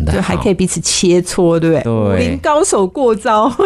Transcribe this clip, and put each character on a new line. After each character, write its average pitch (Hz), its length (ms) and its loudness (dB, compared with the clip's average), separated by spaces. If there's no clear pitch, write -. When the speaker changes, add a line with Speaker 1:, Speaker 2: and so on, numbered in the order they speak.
Speaker 1:
的 78 80 0
好。 196 60 0
Speaker 2:
就 190 40 -2
还 185 140 -2
可 214 120 -2
以 190 60 2
彼 180 140 0
此 170 120 -6
切 175 400 0
磋， 170 380 0
对 165 120 0
不 160 40 2
对？ 143 80 0
Speaker 1:
对。 117 100 -2
Speaker 2:
武 107 200 0
林 87 260 0
高 302 240 0
手 202 240 0
过 240 260 0
招。 220 400 0